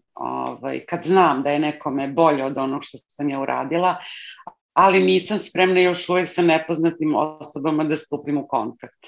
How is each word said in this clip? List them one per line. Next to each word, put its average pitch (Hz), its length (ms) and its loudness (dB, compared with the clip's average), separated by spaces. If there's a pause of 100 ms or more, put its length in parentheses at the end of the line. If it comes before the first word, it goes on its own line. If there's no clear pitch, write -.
(160)
ovaj, 127 640 -8
kad - 260 -8
znam 160 380 4
da 143 60 0
je 147 100 2
nekome 143 480 -4
bolje 147 360 4
od 135 140 -4
onog 135 260 -4
što - 140 -16
sam - 320 -8
ja 139 100 -4
uradila, 139 560 0 (800)
ali 190 300 6
nisam 185 340 2
spremna 185 420 2
još 180 300 2
uvek 175 200 0
sa - 120 -2
nepoznatim 160 760 2
osobama 151 680 -2
da 156 140 0
stupim 147 400 -6
u 143 100 -6
kontakt. 117 600 -6